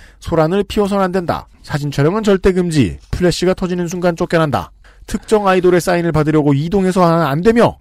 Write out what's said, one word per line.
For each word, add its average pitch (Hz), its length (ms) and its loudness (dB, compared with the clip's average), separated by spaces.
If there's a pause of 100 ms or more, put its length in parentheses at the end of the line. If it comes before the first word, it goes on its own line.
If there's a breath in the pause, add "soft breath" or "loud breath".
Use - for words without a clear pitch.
(200 loud breath)
소란을 165 480 0
피워선 202 320 -2
안 185 100 0
된다. 165 380 -6 (160)
사진 147 260 -6
촬영은 160 320 0
절대 196 300 2
금지. 156 460 0 (120)
플래시가 180 440 0
터지는 180 340 -4
순간 175 260 -2
쫓겨난다. 156 560 -2 (380 soft breath)
특정 208 400 -2
아이돌의 180 320 4
사인을 170 320 -2
받으려고 151 420 2
이동해서 180 500 0
하면 165 220 2
안 143 160 -2
되며 226 380 2